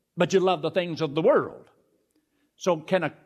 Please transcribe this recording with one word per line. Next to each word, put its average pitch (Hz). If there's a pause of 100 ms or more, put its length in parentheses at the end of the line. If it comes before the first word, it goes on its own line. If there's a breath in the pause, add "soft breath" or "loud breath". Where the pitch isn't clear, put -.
(140)
but 175
you 190
love 175
the 156
things 175
of 151
the 160
world. 196 (880)
So 175
can 180
a 147 (120)